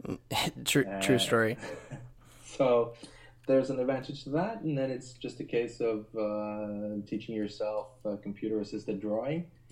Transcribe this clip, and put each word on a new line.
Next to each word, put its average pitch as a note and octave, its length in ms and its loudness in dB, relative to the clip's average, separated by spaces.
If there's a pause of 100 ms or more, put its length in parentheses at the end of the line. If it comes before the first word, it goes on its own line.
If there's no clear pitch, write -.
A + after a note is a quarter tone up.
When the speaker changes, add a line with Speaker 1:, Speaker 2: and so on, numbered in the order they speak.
(300)
Speaker 1:
<laughs> - 340 -2
True, C3+ 200 4 (160)
true B2+ 160 6
Speaker 2:
Uh, - 20 6
Speaker 1:
story. A#2 380 4 (480)
Speaker 2:
<laughs> - 400 -20
so A#2+ 500 4 (520)
there's C3+ 240 6
an B2+ 100 0
advantage C3 440 -2
to C#3 60 -10
that, F#3+ 320 0
and D#3 140 0
then C3+ 140 2
it's B2+ 240 -8
just - 260 -8
a - 40 -6
case A#2+ 360 -2
of, A2 260 0 (100)
uh, G#2+ 880 -2
teaching A2 280 -4
yourself, G#2 540 -2 (160)
uh, G#2 120 -2
computer-assisted G#2 840 -4
drawing. B2 460 0 (260)